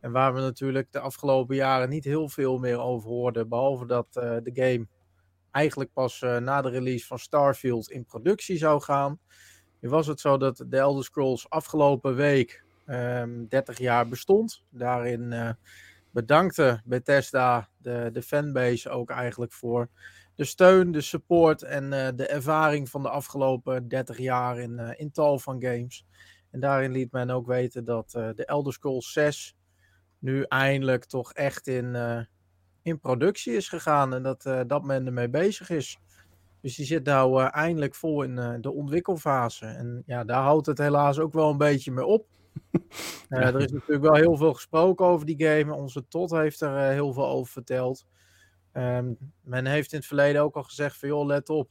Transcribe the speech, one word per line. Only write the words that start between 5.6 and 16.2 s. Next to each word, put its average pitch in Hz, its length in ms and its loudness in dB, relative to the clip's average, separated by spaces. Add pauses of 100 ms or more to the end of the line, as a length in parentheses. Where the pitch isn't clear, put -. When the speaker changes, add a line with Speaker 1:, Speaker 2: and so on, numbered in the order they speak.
Speaker 1:
pas, 127 300 -4
eh, 123 140 0
na 135 260 -2
de 131 80 -2
release 127 360 -4
van 127 120 -12
Starfield 135 720 0
in 127 140 -12
productie 175 540 -4
zou 151 240 4
gaan. 143 360 -2 (640)
Nu 120 60 -8
was 151 180 2
het 151 140 -6
zo 139 160 4
dat 131 340 0
The 131 80 0
Elder 139 260 2
Scrolls 131 460 -2
afgelopen 143 640 2
week, 139 500 2 (220)
ehm, 123 440 -4 (180)
dertig 135 300 -2
jaar 120 300 2
bestond. 202 600 0
Daarin, 120 640 -4
eh, 117 180 -4 (600)
bedankte 139 720 4